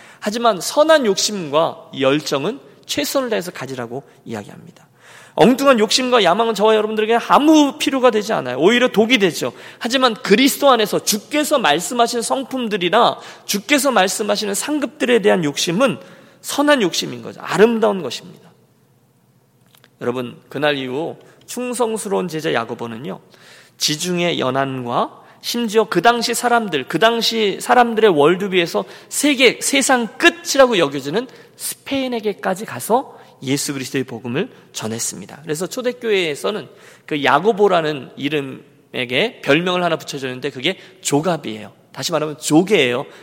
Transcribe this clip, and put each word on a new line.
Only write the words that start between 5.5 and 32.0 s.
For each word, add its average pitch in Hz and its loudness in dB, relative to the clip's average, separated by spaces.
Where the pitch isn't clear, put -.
욕심과 240 2
야망은 220 2
저와 214 4
여러분들에게 214 0
아무 285 6
필요가 254 2
되지 214 -2
않아요. 131 -4
오히려 240 4
독이 226 4
되죠. 147 0
하지만 247 0
그리스도 262 4
안에서 208 2
주께서 285 -2
말씀하신 233 0
성품들이나 214 0
주께서 269 0
말씀하시는 202 0
상급들에 254 -2
대한 196 2
욕심은 170 0
선한 285 2
욕심인 147 -4
거죠. 107 -14
아름다운 208 2
것입니다. - -12
여러분, 120 -6
그날 147 -2
이후 135 -6
충성스러운 220 -4
제자 156 -4
야고보는요, 117 -6
지중해 170 -2
연안과 131 -4
심지어 220 0
그 180 0
당시 233 2
사람들, 214 -2
그 170 -4
당시 220 0
사람들의 233 4
월드뷰에서 180 2
세계, 254 0
세상 247 0
끝이라고 269 2
여겨지는 143 -2
스페인에게까지 214 -6